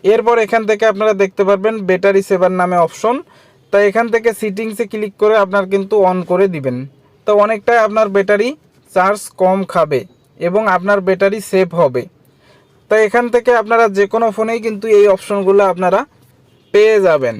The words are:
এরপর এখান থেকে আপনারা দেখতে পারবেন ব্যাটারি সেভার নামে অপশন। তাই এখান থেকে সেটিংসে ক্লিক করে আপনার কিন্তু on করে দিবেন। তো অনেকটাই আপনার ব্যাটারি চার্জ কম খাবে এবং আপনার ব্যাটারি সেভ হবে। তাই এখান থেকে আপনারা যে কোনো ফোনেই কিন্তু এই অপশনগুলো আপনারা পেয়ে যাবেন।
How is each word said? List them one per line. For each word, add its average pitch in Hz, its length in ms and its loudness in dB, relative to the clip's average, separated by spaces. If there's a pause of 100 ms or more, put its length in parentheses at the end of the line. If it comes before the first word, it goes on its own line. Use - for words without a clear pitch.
(140)
এরপর 226 220 2 (100)
এখান 226 240 0
থেকে 214 220 0
আপনারা 214 220 0 (100)
দেখতে 196 260 -2
পারবেন 202 240 0 (160)
ব্যাটারি 196 400 2
সেভার 185 320 0
নামে 180 240 0
অপশন। 220 300 -4 (560)
তাই 202 180 2
এখান 226 240 -2
থেকে 226 160 0 (120)
সেটিংসে 220 500 -6
ক্লিক 214 300 -8
করে 214 140 2 (100)
আপনার 190 280 -2
কিন্তু 196 220 -2 (140)
on 185 80 -2 (140)
করে 185 140 2 (100)
দিবেন। 131 220 -6 (480)
তো 214 60 0 (120)
অনেকটাই 226 440 0
আপনার 214 280 0
ব্যাটারি 202 340 0 (440)
চার্জ 196 280 0 (200)
কম 185 180 2 (140)
খাবে 151 280 0 (460)
এবং 190 140 0 (160)
আপনার 196 300 0
ব্যাটারি 196 320 0 (120)
সেভ 190 160 2 (140)
হবে। 127 220 0 (840)
তাই 214 180 2
এখান 240 260 0
থেকে 240 180 2 (100)
আপনারা 226 240 2 (120)
যে 202 160 2
কোনো 226 220 0
ফোনেই 220 300 -4
কিন্তু 214 200 -6 (140)
এই 208 60 6 (100)
অপশনগুলো 196 460 0 (100)
আপনারা 185 280 0 (720)
পেয়ে 214 240 4 (100)
যাবেন। 131 320 0